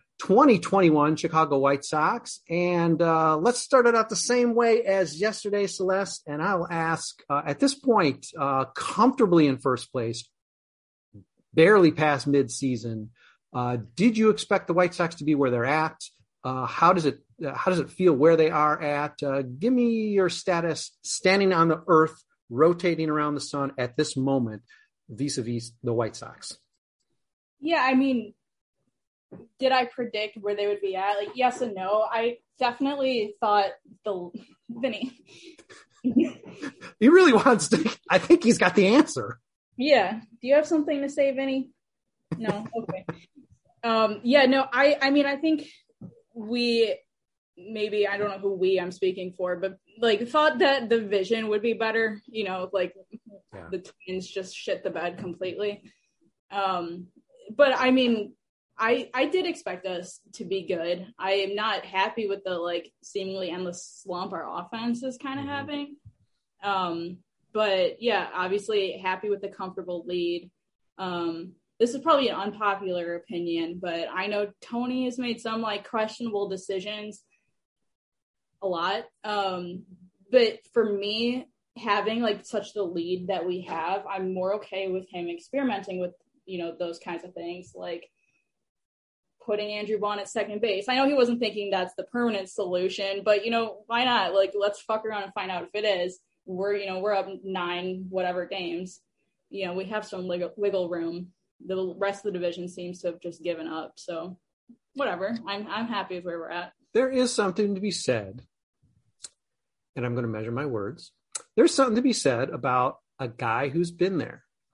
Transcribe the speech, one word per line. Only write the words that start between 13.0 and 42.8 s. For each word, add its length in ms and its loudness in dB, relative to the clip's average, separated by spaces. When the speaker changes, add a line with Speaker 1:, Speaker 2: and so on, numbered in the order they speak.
Speaker 1:
uh, 260 -2
did 220 2
you 120 6
expect 380 0
the 60 0
White 200 4
Sox 220 -2
to 100 -12
be 100 4
where 160 4
they're 140 0
at? 340 0
Uh, 220 -6
how 280 6
does 120 2
it, 140 0
uh, 80 -6
how 180 0
does 80 0
it 100 -2
feel 240 4
where 220 6
they 140 6
are 320 2
at? 420 -2
Uh, 180 -2
give 300 -2
me 380 2
your 200 4
status 600 -2
standing 520 2
on 140 4
the 200 2
earth, 280 6
rotating 600 2
around 260 0
the 60 -6
sun 360 -4
at 180 -4
this 220 -2
moment, 440 0
vis-a-vis 600 -6
the 100 -2
White 240 -2
Sox. 400 -16
Speaker 2:
Yeah, 200 0
I 120 2
mean, 400 2
did 140 2
I 140 4
predict 560 -6
where 140 -2
they 120 -2
would 140 -2
be 160 -2
at? 180 0
Like, 200 -6
yes 260 0
and 140 -4
no. 360 0
I 280 -2
definitely 800 -2
thought 300 4
the, 260 -6
Vinny. 480 -6
<laughs> 380 0
Speaker 1:
He 80 8
really 260 10
wants 360 6
to, 200 2
I 80 6
think 260 6
he's 140 6
got 180 2
the 200 6
answer. 440 2
Speaker 2:
Yeah. 420 4
Do 60 -8
you 80 6
have 120 4
something 340 2
to 80 -4
say, 240 2
Vinny? 360 -4
No? 300 -4
Okay. 280 -8